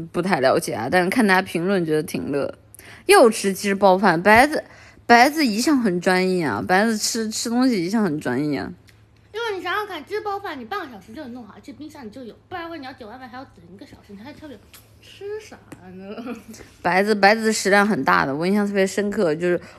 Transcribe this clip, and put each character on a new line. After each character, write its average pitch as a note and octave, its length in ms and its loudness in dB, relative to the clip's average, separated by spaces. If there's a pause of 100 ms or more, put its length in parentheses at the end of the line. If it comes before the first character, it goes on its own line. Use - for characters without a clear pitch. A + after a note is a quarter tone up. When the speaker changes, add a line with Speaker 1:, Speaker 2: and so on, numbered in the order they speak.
Speaker 1:
不 F3 160 -6
太 F3+ 180 0
了 B2+ 180 4
解 E3+ 140 -4
啊， A2+ 180 -6
但 F3+ 140 4
是 F#3 60 0
看 A3+ 160 2
大 F#3+ 80 4
家 F#3 80 4
评 F3+ 240 -4
论 F#3+ 180 0
觉 D#3 100 0
得 D3+ 80 0
挺 C3+ 300 -8
乐。 C#3 220 -4 (520)
又 F4+ 220 8
吃 G#3 240 0
鸡 F#3+ 160 -6
翅 G3 60 0
包 G3 240 4
饭， F3+ 240 4
白 A3 240 8
子， D4+ 180 -4 (400)
白 A#3+ 240 8
子 D4+ 180 0
一 G#3+ 140 0
向 C#4+ 180 2
很 F#3 220 0
专 F#3 260 2
一 F#3 160 0
啊， A2 240 -2
白 G3 200 2
子 A3+ 100 0
吃， A3 340 -4
吃 A3+ 200 -6
东 B3 180 2
西 G3+ 160 0
一 F3 60 -4
向 A3+ 120 0
很 D#3 160 0
专 C3+ 240 -4
一 D3 140 -2
啊。 - 160 -8 (640)
Speaker 2:
因 G#4+ 60 -6
为 A4 180 -4
你 E4 40 -10
想 F4 120 -4
想 G#4 120 -4
看， F4 180 -12
鸡 F#4 100 -10
翅 G#4+ 80 -6
包 G4+ 180 -6
饭 F4 180 -10
你 B3 60 -12
半 G4 160 -8
个 E4+ 100 -12
小 A3+ 80 -18
时 G#3 140 -20
就 A3 120 -14
能 A#3+ 100 -14
弄 B3 100 -16
好， G3 100 -20
而 G3+ 60 -20
且 A3+ 140 -20
冰 D4 160 -18
箱 C#4+ 160 -18
里 - 20 -14
就 B3 160 -16
有， A3 100 -16 (140)
不 - 60 -12
然 F4 100 -10
的 E4+ 60 -12
话 E4+ 60 -10
你 C#4 100 -14
要 C4 80 -14
点 B3+ 120 -18
外 A3 120 -18
卖 B3+ 100 -18
还 A#3 80 -18
要 C4 80 -14
等 G#3 260 -20
一 F3+ 60 -20
个 B3 80 -20
小 - 220 -20
时， G3+ 80 -20
你 - 20 -18
还 A#3 160 -18
特 D4+ 160 -20
别 A#3 100 -18 (440)
吃 G#4 360 -14
啥 - 200 -18 (340)
呢？ G3+ 420 -12 (140)
<laughs> - 320 -20
Speaker 1:
白 F3+ 220 2
子， G#3+ 120 2
白 G3+ 200 4
子 A3 180 0
食 G#3 160 -2
量 G3+ 180 6
很 F#3+ 160 0
大 F3 220 2
的， C#3 100 -2
我 D#3+ 120 -2
印 G3 80 2
象 G#3 120 2
特 G3+ 60 -4
别 G3 140 2
深 G#3 240 -2
刻， G3 240 0
就 E3+ 120 -4
是 F3 140 0 (180)